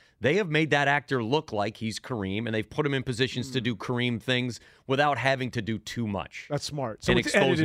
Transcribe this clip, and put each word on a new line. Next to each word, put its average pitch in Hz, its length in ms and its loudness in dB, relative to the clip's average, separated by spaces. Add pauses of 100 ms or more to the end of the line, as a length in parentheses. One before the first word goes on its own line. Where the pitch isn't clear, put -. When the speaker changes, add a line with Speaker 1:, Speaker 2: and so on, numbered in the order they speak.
(220)
Speaker 1:
they 135 120 6
have 196 160 2
made 151 200 4
that 143 160 4
actor 139 380 2
look 147 260 0
like 104 280 0
he's 110 200 -4
Kareem, 104 460 -2
and 113 100 -4
they've 110 140 -2
put 151 160 -2
him 139 80 0
in 131 100 -2
positions 123 500 -2
to 131 60 0
Speaker 2:
Hmm. 110 60 -4
Speaker 1:
do 117 120 -2
Kareem 120 440 -2
things 123 400 -2 (260)
without 139 300 2
having 131 360 0
to 117 100 -4
do 107 160 -4
too - 280 -6
much 95 440 -6
Speaker 2:
That's 143 140 -4
smart. 131 380 -6
So - 100 2
Speaker 1:
and 165 80 4
Speaker 2:
it's - 80 -2
Speaker 1:
expose 208 160 4
Speaker 2:
edited 139 200 2